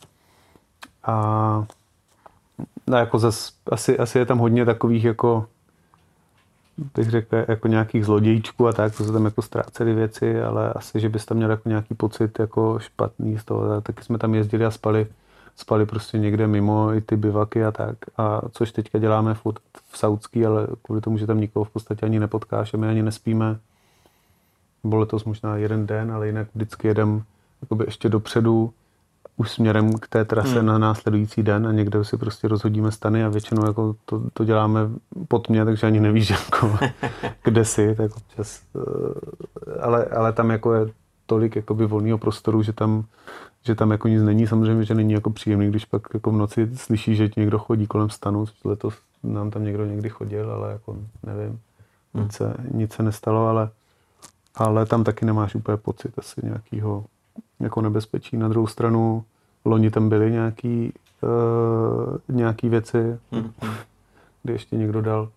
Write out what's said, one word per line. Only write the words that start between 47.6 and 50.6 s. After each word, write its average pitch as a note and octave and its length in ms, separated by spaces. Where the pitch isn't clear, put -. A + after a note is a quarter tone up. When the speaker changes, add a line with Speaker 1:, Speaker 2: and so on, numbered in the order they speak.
Speaker 1:
kolem G#2+ 220
stanu, G#2 360
což - 180
letos G#2 340
nám G#2 280
tam G#2+ 120
někdo G#2 220
někdy G#2 240
chodil, G#2+ 420
ale G#2 200